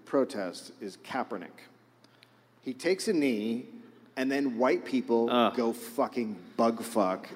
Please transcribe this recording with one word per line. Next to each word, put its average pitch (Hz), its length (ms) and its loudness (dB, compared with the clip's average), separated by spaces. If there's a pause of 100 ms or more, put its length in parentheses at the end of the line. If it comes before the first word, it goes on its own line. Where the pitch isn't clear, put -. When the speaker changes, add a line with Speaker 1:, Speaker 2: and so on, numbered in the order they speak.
Speaker 1:
protest 104 640 -2 (100)
is 101 180 -12
Kaepernick. - 680 -8 (920)
He 127 140 -8
takes 185 340 0
a 214 40 2
knee, 120 540 2 (500)
and 131 140 0
then 135 260 0
white 135 280 2
people 117 460 2
Speaker 2:
Ugh. 120 260 4
Speaker 1:
go 117 160 2
fucking 113 640 -4 (200)
bug 117 260 2
fuck. 92 540 0